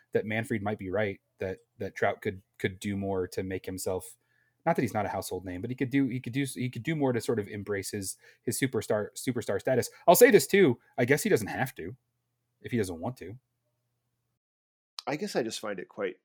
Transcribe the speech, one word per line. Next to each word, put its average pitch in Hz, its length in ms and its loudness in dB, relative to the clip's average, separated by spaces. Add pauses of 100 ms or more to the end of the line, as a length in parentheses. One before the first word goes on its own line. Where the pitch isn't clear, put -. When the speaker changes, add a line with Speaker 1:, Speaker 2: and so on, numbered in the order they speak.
(140)
Speaker 1:
that 110 120 0
Manfred 110 360 -2
might 104 180 -4
be 95 100 -8
right, 98 300 -2 (200)
that, 92 180 -4 (220)
that 98 160 -8
Trout - 260 0
could, 95 200 -6 (180)
could 98 200 -2
do 101 160 -4
more 98 340 -2
to - 140 -8
make 95 220 -6
himself, 92 500 -6 (500)
not 165 120 0
that 160 60 0
he's 120 100 -2
not 104 120 -2
a - 40 -4
household 92 340 -6
name, 90 160 -8
but 104 100 -8
he 127 60 -8
could 135 140 -2
do, 139 180 2
he 123 140 -6
could 120 100 -10
do, 139 140 -2 (100)
he 123 140 -6
could 123 140 -12
do 160 120 -2
more 139 160 2
to 120 80 0
sort 113 200 0
of 101 100 -4
embrace 101 420 -6
his, 98 240 -6 (280)
his - 140 -2
superstar, 110 500 0 (100)
superstar 113 420 -4
status. 123 300 0 (180)
I'll 175 80 10
say 285 160 10
this 202 160 8
too. 180 320 6 (180)
I 127 60 2
guess 135 200 4
he 220 60 0
doesn't 117 180 2
have 98 280 -4
to 85 180 -10 (680)
if - 100 -12
he 120 60 0
doesn't 90 240 -2
want 120 160 -6
to. 90 160 -12 (1700)
Speaker 2:
I 139 120 -4
guess 202 180 -6
I 156 80 2
just 110 160 -6
find 101 200 -6
it - 100 -12
quite, 98 360 -6